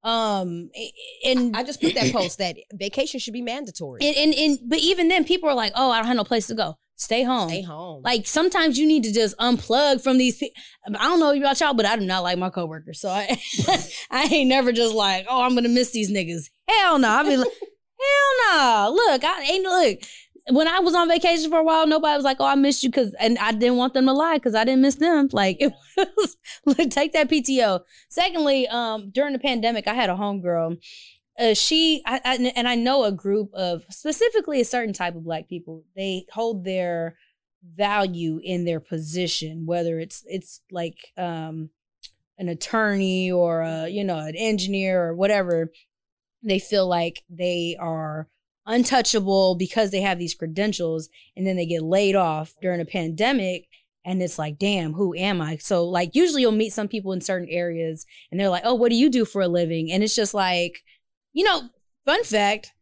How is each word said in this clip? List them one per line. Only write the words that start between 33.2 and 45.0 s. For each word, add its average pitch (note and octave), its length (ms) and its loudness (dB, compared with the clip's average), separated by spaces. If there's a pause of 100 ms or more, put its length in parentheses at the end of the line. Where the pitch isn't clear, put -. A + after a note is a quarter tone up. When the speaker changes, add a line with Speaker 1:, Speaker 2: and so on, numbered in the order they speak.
Speaker 1:
of, F3 340 -4
specifically D#4 720 0
a A#3 60 2
certain A#3 260 -4
type F3 240 -4
of E3 80 -14
black D#3+ 240 -8
people, E3 340 -14 (140)
they F#3+ 340 -6
hold A3 340 -4
their F3 520 -4 (580)
value F3+ 720 -2
in F3 220 -4
their E3 140 -2
position, D#3+ 840 -6
whether E3+ 340 -2
it's, - 280 -8
it's - 340 -10 (100)
like, E3+ 280 -8 (180)
um, D#3+ 540 -8 (640)
an F3+ 140 -8
attorney F#3+ 840 -2
or E3+ 300 0
a, D#3+ 260 -6
you G3+ 160 -4
know, F3+ 140 -2
an D#3 180 -10
engineer F#3+ 680 -2